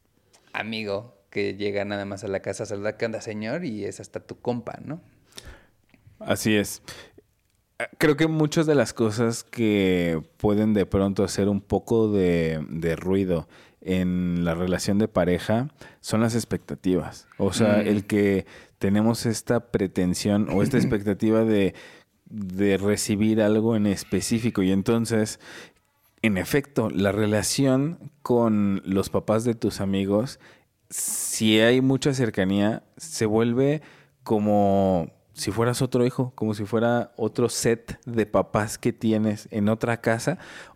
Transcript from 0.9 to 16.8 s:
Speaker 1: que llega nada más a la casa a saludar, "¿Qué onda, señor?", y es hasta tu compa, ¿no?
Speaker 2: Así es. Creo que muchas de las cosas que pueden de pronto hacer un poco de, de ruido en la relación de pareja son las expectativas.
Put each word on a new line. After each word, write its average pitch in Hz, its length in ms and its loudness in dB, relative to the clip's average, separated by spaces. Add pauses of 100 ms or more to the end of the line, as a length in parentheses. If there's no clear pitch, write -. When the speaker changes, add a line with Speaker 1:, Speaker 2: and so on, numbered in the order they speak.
Speaker 1:
que 101 260 -4
llega 101 300 -4
nada 101 200 -6
más 98 180 -10
a 110 40 -8
la 95 140 -4
casa 101 220 -8
a - 20 -6
saludar, 104 320 -8
"¿Qué 117 80 -4
onda, 113 160 -8
señor?", 113 440 -8
y 107 200 -8
es 101 140 -10
hasta 98 200 -14
tu - 200 -16
compa, 120 460 -8
¿no? 160 160 -12 (1160)
Speaker 2:
Así 107 360 0
es. 101 260 -2 (1200)
Creo 151 180 4
que 160 100 4
muchas 156 380 2
de 151 80 2
las 123 200 2
cosas 113 500 0
que 92 800 2 (160)
pueden 107 360 2
de 98 140 2
pronto 98 360 2
hacer 98 240 0
un 101 140 0
poco 110 500 0
de, 85 580 2
de 82 260 -2
ruido 90 520 0 (340)
en 90 640 0
la 85 120 0
relación 90 420 -2
de 107 100 2
pareja 95 600 0 (340)
son 110 200 -2
las 113 120 2
expectativas. 90 960 -4 (100)